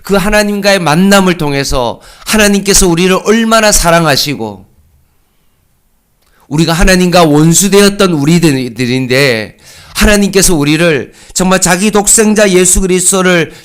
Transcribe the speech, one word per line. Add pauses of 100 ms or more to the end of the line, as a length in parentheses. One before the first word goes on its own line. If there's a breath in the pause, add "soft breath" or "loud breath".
그
하나님과의
만남을
통해서 (240 loud breath)
하나님께서
우리를
얼마나
사랑하시고 (1800 soft breath)
우리가
하나님과
원수되었던
우리들인데 (380 loud breath)
하나님께서
우리를 (200 loud breath)
정말
자기
독생자
예수
그리스도를 (120)